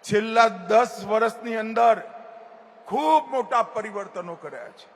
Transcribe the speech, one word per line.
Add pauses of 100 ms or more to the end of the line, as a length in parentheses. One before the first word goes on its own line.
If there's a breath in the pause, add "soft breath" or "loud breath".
છેલ્લા (200)
દસ (120)
વર્ષની
અંદર (880)
ખૂબ
મોટા (120)
પરિવર્તનો
કર્યા
છે